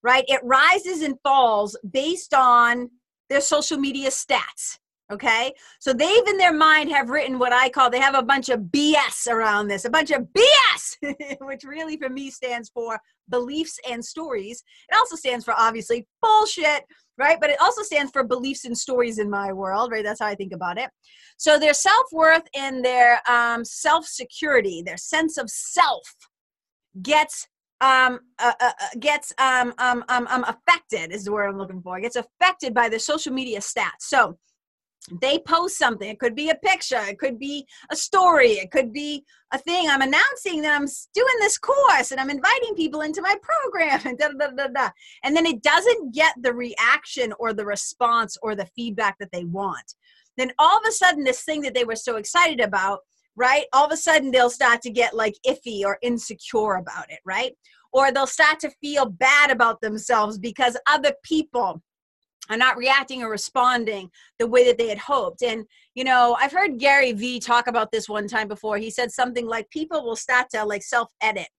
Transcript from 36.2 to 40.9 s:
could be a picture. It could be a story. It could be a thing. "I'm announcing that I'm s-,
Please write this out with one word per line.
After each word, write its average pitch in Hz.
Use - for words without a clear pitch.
could 240
be 302
a 320
picture. 359
It 208
could 247
be 277
a 302
story. 330
It 190
could 247
be 294
a 262
thing. 339
"I'm 269
announcing 339
that 302
I'm 285
s-, -